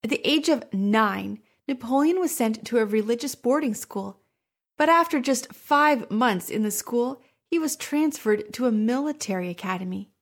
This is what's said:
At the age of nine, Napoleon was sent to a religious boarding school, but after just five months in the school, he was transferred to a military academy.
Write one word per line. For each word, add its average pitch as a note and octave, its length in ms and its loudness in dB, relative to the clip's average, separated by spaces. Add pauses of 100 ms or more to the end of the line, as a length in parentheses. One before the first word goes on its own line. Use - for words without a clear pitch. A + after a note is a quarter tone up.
At A3+ 60 -6
the C4 140 -2
age D4+ 240 2
of C#4 240 0
nine, G3+ 680 0 (260)
Napoleon C#4 540 0
was E4+ 120 -2
sent A3 340 -2
to A#3+ 120 0
a A3 60 4
religious A3 500 -2
boarding C4 400 0
school, - 460 -10 (560)
but D4+ 120 2
after E4 300 4
just C4 340 0
five C#4+ 560 2
months G#3+ 420 0
in G#3+ 120 -2
the G#3+ 80 0
school, A#3+ 500 -2 (300)
he E4+ 80 0
was D#4 160 -2
transferred C#4+ 800 -2
to B3+ 140 -2
a A#3+ 60 2
military A3 760 -2
academy. F#3 640 -8 (120)